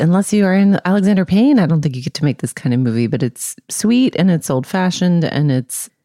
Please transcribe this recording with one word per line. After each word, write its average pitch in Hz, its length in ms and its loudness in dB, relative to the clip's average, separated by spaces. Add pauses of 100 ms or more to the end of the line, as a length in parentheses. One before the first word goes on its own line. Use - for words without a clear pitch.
unless 180 320 0
you 208 120 2
are 185 100 2
in 196 300 4
Alexander 190 400 2
Payne. 240 360 4
I 170 60 2
don't 156 160 2
think 147 120 -2
you 123 80 -10
get - 120 -8
to - 100 -4
make 139 160 -2
this - 120 -6
kind 123 220 -4
of 123 60 0
movie, 117 260 0
but 117 160 -4
it's - 320 -6 (140)
sweet 240 500 0
and 185 120 4
it's 165 200 -2
old 127 160 -2
fashioned 180 580 0
and 143 280 0
it's, - 360 -6 (160)